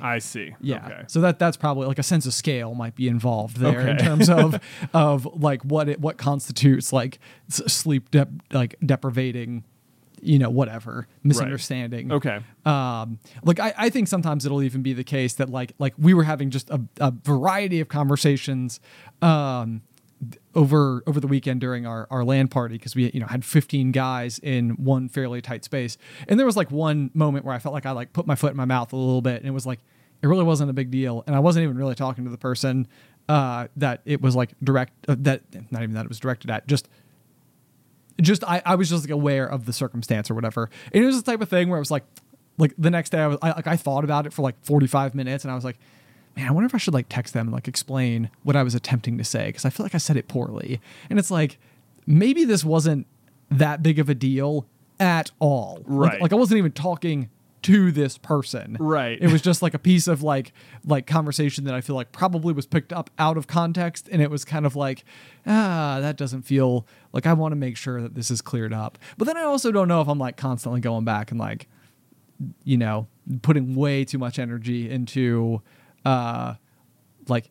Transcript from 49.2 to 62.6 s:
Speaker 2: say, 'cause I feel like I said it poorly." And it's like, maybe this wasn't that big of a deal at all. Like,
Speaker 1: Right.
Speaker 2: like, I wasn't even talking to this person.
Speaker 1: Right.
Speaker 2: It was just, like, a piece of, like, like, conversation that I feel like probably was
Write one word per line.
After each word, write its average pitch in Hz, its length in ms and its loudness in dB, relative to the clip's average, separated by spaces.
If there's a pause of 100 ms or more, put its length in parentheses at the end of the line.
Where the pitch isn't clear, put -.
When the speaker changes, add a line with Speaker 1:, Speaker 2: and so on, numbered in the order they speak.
Speaker 2:
say, 110 280 -4
'cause - 120 -8
I 135 60 0
feel - 140 -4
like 190 100 -4
I 170 40 0
said 151 200 0
it 113 100 -6
poorly." 123 520 -6 (280)
And 196 100 0
it's 196 120 0
like, 156 280 0 (480)
maybe 240 380 6
this 208 180 2
wasn't 156 440 2 (440)
that 147 320 2
big 156 160 4
of 147 120 2
a 143 40 2
deal 135 520 0 (320)
at 175 400 2
all. 120 380 0 (100)
Like, 139 260 4
Speaker 1:
Right. 196 80 -4
Speaker 2:
like, 170 140 2
I - 20 4
wasn't 220 220 4
even 170 140 2
talking 156 580 -4 (320)
to 185 300 6
this 139 260 0
person. 117 600 -4
Speaker 1:
Right. 143 400 0
Speaker 2:
It 175 100 6
was 156 120 6
just, 180 200 2
like, 131 120 0
a 147 40 -6
piece 180 300 4
of, 147 140 0
like, 139 300 -2 (320)
like, 143 220 0
conversation 147 580 0
that 135 100 -4
I 127 80 -4
feel 143 140 -6
like 123 160 -6
probably 170 420 0
was 143 120 -4